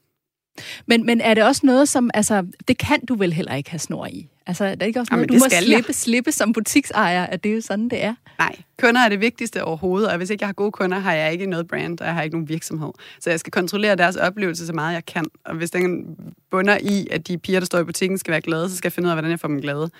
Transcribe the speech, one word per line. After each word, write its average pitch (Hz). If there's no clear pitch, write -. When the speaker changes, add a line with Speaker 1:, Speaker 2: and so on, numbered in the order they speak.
Speaker 1:
Men, 233
men 233
er 220
det 214
også 262
noget, 269
som... 247
Altså, 208
det 254
kan 285
du 254
vel 185
heller 156
ikke 143
have 165
snor -
i? 117
Altså, 180
er 196
det 180
ikke 226
også 233
noget, -
Speaker 2:
Jamen, -
Speaker 1:
du 254
Speaker 2:
det 240
Speaker 1:
må 269
Speaker 2:
skal 180
jeg. 175
Speaker 1:
slippe, 233
slippe 240
som 226
butiksejer, 196
at 180
det 208
er 220
jo 226
sådan, 220
det 220
er? 220
Speaker 2:
Nej, -
kunder 240
er 233
det 202
vigtigste 233
overhovedet, 180
og 175
hvis 180
ikke 202
jeg 202
har 202
gode 202
kunder, 190
har 190
jeg 156
ikke 180
noget 170
brand, 160
og -
jeg 170
har 165
ikke 156
nogen 160
virksomhed. 156
Så -
jeg 165
skal -
kontrollere 202
deres 180
oplevelse 175
så 170
meget, 160
jeg 165
kan. 165
Og 160
hvis 165
den 180
bunder 196
i, 202
at 160
de 175
piger, 185
der 180
står 180
i 170
butikken, 180
skal 175
være 156
glade, 165
så 185
skal 180
jeg -
finde 175
ud 175
af, 165
hvordan 160
jeg 170
får -
dem 147
glade. 143